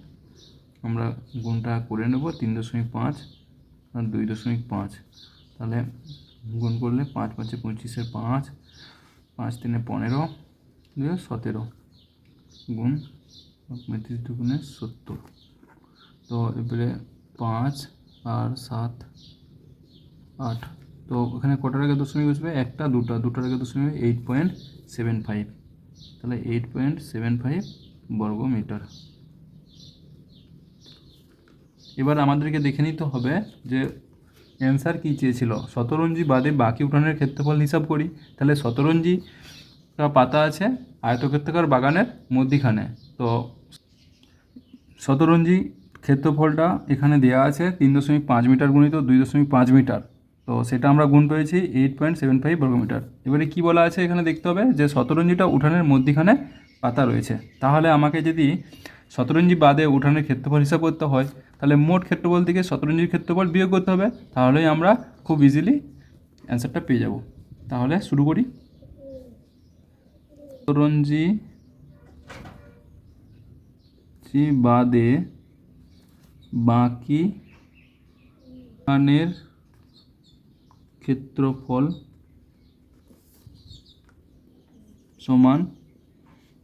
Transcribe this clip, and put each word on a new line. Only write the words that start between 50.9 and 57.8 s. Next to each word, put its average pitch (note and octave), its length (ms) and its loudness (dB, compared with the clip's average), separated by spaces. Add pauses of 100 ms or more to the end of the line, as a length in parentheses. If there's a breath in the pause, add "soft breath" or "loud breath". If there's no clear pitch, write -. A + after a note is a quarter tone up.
আমরা D3+ 200 6
গুণ D3 200 8
পেয়েছি D#3 260 0 (220)
এইট C3+ 200 2
পয়েন্ট D#3+ 220 0
সেভেন C3+ 220 4
ফাইভ D#3+ 180 0
বর্গমিটার। A#2+ 400 0 (260)
এবারে D3+ 260 2
কি F3 140 -4
বলা E3+ 200 6
আছে E3+ 180 -4
এখানে F3 240 0
দেখতে D#3+ 200 -4
হবে F#3+ 140 0 (160)
যে D3 140 4
শতরঞ্জিটা E3+ 520 2 (100)
উঠানের D#3 360 2
মধ্যিখানে D3 420 4 (480 loud breath)
পাতা B2 280 0
রয়েছে। A#2 240 -2 (280)
তাহলে D3+ 260 2 (100)